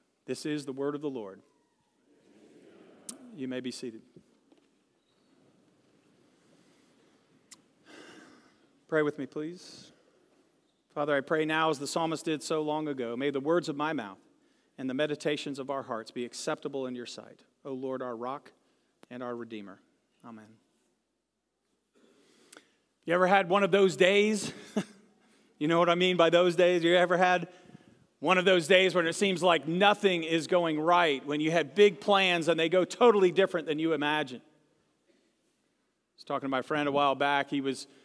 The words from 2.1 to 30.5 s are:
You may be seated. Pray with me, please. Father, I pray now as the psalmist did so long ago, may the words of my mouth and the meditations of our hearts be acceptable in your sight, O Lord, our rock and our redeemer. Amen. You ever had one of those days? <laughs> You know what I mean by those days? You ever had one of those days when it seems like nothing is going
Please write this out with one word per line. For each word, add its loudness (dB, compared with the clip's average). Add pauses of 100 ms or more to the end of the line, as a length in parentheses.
You -12
may -8
be -8
seated. -12 (4000)
Pray -2
with -2
me, -8
please. -14 (1000)
Father, -2
I 0
pray -2
now 0
as -2
the -10
psalmist -4
did -4
so -4
long -4
ago, -6
may -2
the -2
words 0
of -6
my -4
mouth -10 (600)
and -8
the -6
meditations -4
of -10
our -6
hearts -10
be -8
acceptable -8
in -10
your -12
sight, -18 (200)
O -12
Lord, -8
our -10
rock -10 (580)
and -14
our -8
redeemer. -14 (460)
Amen. -20 (2500)
You 0
ever 4
had 4
one 2
of 2
those 4
days? 2 (240)
<laughs> -2 (760)
You -2
know 2
what 4
I 4
mean 2
by 6
those 4
days? 4
You 4
ever 4
had 2 (680)
one 2
of 2
those 4
days 6
when 2
it -2
seems 0
like 2
nothing 2
is -2
going 0